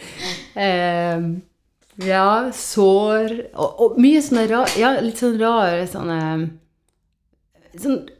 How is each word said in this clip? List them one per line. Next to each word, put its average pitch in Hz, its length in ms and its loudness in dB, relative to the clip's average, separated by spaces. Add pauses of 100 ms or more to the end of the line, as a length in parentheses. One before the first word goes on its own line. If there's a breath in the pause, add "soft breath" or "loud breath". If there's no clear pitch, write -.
(540 loud breath)
eh, 175 640 0 (800)
ja, 196 540 0
sår, 214 840 2 (160)
og, - 320 -4
og 233 180 2
mye 285 220 6
sånne 240 260 0
ra-, 233 180 2 (120)
ja, 254 220 2
litt 226 200 -4
sånn 240 200 0
rare 202 480 0
sånne, 165 320 -6 (1500)
sånn 247 280 -4 (180)